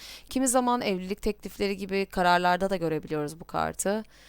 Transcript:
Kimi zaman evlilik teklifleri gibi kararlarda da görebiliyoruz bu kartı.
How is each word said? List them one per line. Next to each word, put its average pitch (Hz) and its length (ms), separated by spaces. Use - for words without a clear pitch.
Kimi 262 180
zaman 247 320
evlilik 185 420
teklifleri 202 540
gibi 190 300
kararlarda 180 640
da 196 60
görebiliyoruz 156 640
bu - 40
kartı. 196 580